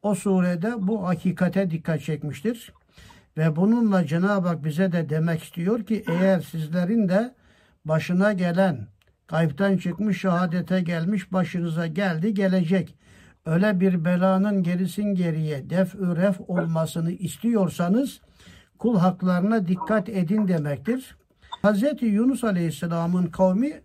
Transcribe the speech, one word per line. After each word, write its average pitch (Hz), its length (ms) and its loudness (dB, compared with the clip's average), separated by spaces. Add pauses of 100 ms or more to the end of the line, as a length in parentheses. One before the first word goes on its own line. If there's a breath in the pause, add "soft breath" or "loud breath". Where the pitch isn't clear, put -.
o 208 140 0
surede 185 600 0
bu 196 300 -2
hakikate 180 640 0
dikkat 160 300 -4
çekmiştir. 151 720 -6 (640 loud breath)
Ve 156 180 2
bununla 196 500 4
Cenab-ı 180 420 0
Hak 160 160 -2
bize 165 280 0
de 165 180 -2
demek 160 340 0
istiyor 196 420 -4
ki 214 220 -2
eğer 185 320 2
sizlerin 175 720 -2
de 220 260 0 (500 soft breath)
başına 180 480 2
gelen, 175 540 0 (400)
kayıptan 170 500 0
çıkmış, 185 440 -2
şehadete 180 600 0
gelmiş, 175 520 -2
başınıza 170 540 -2
geldi, 175 460 -2
gelecek. 190 640 0 (500 soft breath)
Öyle 180 340 2
bir 180 260 2
belanın 190 580 2
gerisin 185 520 -2
geriye 156 540 -2
def-ü 185 460 0
ref 190 320 0
olmasını 165 640 -2
istiyorsanız 202 1120 0 (580 loud breath)
kul 226 180 2
haklarına 185 680 2
dikkat 202 420 -2
edin 196 380 0
demektir. 165 680 -4 (440 loud breath)
Hazreti 220 440 2
Yunus 233 380 2
Aleyhisselam'ın 175 840 0
kavmi 190 580 0